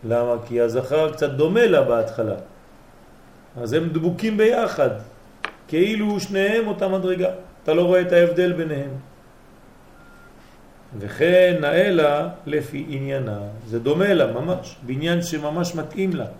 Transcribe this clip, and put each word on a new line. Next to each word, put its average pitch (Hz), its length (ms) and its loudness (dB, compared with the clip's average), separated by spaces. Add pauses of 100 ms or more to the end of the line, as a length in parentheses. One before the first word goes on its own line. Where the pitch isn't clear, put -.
למה? 120 320 0 (100)
כי 120 160 0
הזכר 127 520 0
קצת 147 160 -2
דומה 160 360 2
לה 165 180 4
בהתחלה. 113 520 -2 (1300)
אז 117 120 -6
הם 165 160 0
דבוקים 170 480 -2
ביחד, 220 520 2 (760)
כאילו 208 520 0
שניהם 202 480 0
אותה 190 200 -2
מדרגה. 185 420 0 (340)
אתה 156 100 0
לא 170 80 4
רואה 180 200 4
את 175 100 0
ההבדל 175 420 4
ביניהם. 151 360 -4 (2000)
וכן 175 600 4
נאה 165 300 2
לה 147 380 2 (160)
לפי 143 440 -4
עניינה, 135 500 -6 (280)
זה 113 120 -4
דומה 160 340 2
לה 139 180 2
ממש, 160 440 -6 (100)
בניין 156 360 -2
שממש 165 540 -4
מתאים 180 400 -4
לה. 127 100 -4 (140)